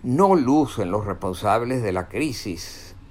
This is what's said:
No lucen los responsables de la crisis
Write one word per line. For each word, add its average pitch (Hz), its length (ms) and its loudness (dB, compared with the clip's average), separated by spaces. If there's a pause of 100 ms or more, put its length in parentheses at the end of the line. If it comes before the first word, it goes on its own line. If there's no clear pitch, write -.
No 180 320 6
lucen 127 560 2
los 107 120 -2
responsables 104 760 -2
de 98 100 -2
la 92 160 -4
crisis 113 840 -8 (160)